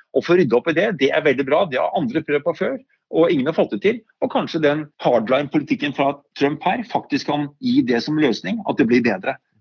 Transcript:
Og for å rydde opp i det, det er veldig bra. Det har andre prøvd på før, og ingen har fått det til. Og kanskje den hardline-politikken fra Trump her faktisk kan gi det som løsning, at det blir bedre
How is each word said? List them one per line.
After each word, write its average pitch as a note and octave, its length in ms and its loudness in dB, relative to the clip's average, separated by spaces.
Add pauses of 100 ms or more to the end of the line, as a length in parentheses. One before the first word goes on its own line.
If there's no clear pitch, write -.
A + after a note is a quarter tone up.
(140)
Og C3+ 100 0
for E3+ 120 4
å F#3 40 6
rydde A#2+ 160 2
opp B2 140 0
i D#3 60 -2
det, G3+ 140 0 (100)
det C3+ 140 2
er D3+ 100 0
veldig C3+ 240 0
bra. D#3+ 200 2
Det C3 120 -2
har - 180 -2
andre D3 260 -2
prøvd D3 220 -2
på - 140 -2
før, C3+ 160 -2 (400)
og E3 140 4
ingen D3 200 0
har D#3+ 60 -6
fått D#3 180 0
det G#2 80 -6
til. A#3 160 0 (240)
Og C4 100 -4
kanskje F3+ 300 -2
den D3 240 0 (160)
hardline-politikken C#3 920 0
fra C#3 180 0 (240)
Trump D3 260 0
her G#3+ 240 -2
faktisk - 400 -4
kan D3 220 -4 (100)
gi B2+ 260 2
det A#2 180 2
som D3+ 140 -2
løsning, A2+ 480 0
at D3 120 -2
det C3 100 4
blir A#2+ 160 4
bedre A2+ 320 -2 (240)